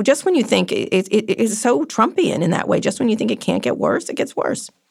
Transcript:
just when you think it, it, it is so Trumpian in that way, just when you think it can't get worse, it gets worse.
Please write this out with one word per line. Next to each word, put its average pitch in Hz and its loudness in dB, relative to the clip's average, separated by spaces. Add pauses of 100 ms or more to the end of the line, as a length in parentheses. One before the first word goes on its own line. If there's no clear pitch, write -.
just 269 2
when 370 2
you 277 4
think 196 0
it, - -2
it, 185 2
it 214 0
is 220 0
so 254 2
Trumpian - 0
in 170 2
that - 2
way, - 2
just - -2
when 247 0
you 214 0
think 220 -2
it 208 -4
can't 185 -2
get - -2
worse, - 0
it - -8
gets - -4
worse. - -4 (200)